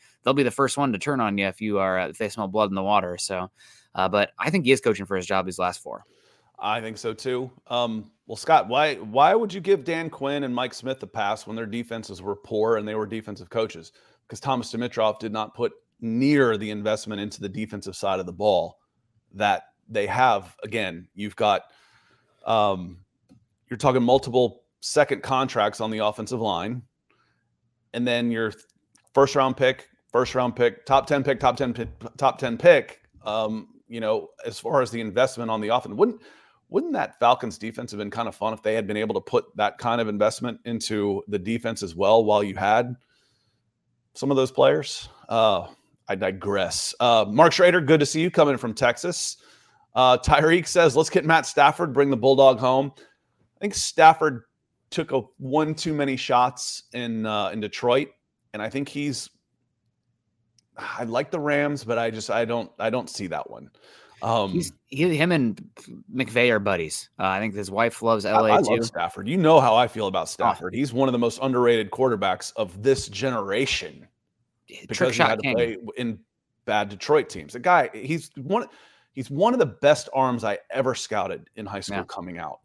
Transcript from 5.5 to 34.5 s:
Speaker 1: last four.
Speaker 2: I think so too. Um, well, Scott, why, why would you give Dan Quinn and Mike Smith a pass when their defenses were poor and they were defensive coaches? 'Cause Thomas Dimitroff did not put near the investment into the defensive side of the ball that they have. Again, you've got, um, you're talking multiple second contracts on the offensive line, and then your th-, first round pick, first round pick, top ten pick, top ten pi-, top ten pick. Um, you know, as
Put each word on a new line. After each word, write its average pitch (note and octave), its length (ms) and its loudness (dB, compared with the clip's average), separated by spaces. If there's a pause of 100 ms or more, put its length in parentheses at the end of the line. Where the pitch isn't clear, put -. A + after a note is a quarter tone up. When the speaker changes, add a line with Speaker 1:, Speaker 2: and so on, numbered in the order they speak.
Speaker 1:
last F2+ 240 -4
four. A1 220 -14 (540)
Speaker 2:
I G#2+ 220 -4
think A2 160 -10
so A2 160 -6
too. B2+ 380 -6 (160)
Um, A2+ 460 -4 (140)
well, A2 100 -12
Scott, C#3 320 4
why, C#3+ 260 2
why A#2 400 4
would A3+ 180 0
you F#3+ 80 -10
give F3 240 2
Dan E3 240 -4
Quinn C#3 360 -4
and B2+ 100 -4
Mike B2 180 -4
Smith C3 300 -8
a G#2+ 40 -10
pass G#2 400 -4
when G#2+ 80 -12
their A2+ 120 -8
defenses A2 560 -10
were G2+ 140 -6
poor A2 420 0
and G#2+ 100 -6
they G#2+ 60 -6
were G#2+ 120 -4
defensive G#2 440 -12
coaches? E2+ 420 -6 (360)
'Cause A2 120 -14
Thomas B2+ 320 -4
Dimitroff A2+ 460 -2
did A2 140 -8
not G#2+ 220 -6
put A#2+ 180 -4 (280)
near B2 560 2
the G2+ 140 -6
investment G#2+ 500 -6
into G#2 220 -10
the G2+ 60 -6
defensive G2+ 460 -10
side F#2+ 260 -2
of F2+ 60 -8
the F2+ 60 -10
ball F2+ 460 0 (560)
that G2 300 -2 (240)
they G#2+ 180 -2
have. A2+ 560 0
Again, F#2+ 520 -6
you've G2+ 220 -10
got, G#2 260 0 (840)
um, G2 520 0 (680)
you're B2 80 -10
talking B2+ 260 2
multiple B2+ 600 2 (180)
second - 420 0
contracts A#2+ 600 0
on A2 80 -4
the A2 80 -6
offensive A2 420 -4
line, G#2+ 420 -4 (1120)
and A#2+ 140 -2
then A#2+ 240 0
your A2+ 220 -2
th-, - 120 -20 (500)
first C3+ 220 6
round C3+ 200 2
pick, C3 320 0 (240)
first B2 220 0
round B2 220 0
pick, A#2+ 300 0
top C3+ 200 4
ten C#3+ 160 0
pick, C3+ 180 0
top A#2+ 160 2
ten B2 180 -4
pi-, A#2+ 140 -8 (280)
top C3+ 220 2
ten A#2 180 -4
pick. D3 440 6 (240)
Um, A2 440 -4 (200)
you A#2 120 -12
know, G#2+ 280 0 (160)
as A2 140 -10